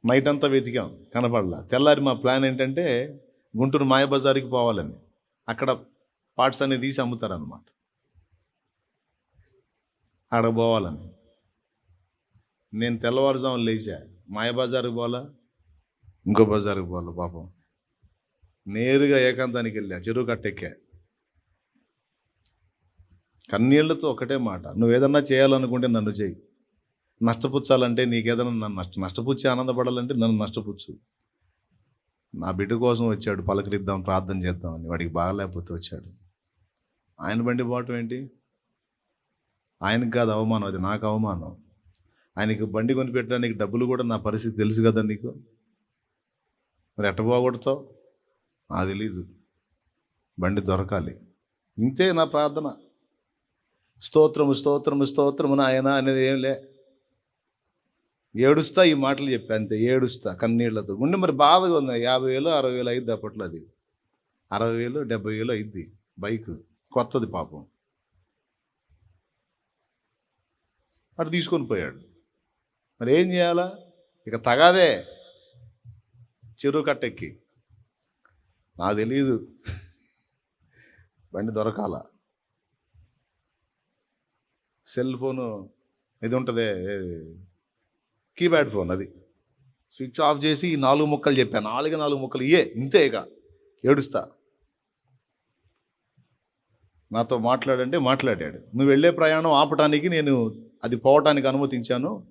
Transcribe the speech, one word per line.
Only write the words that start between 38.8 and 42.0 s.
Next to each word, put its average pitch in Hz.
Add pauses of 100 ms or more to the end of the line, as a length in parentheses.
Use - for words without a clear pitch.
ఆయనకు 113
కాదు 117
అవమానం, 107
అది 95
నాకు 107
అవమానం. 107 (760)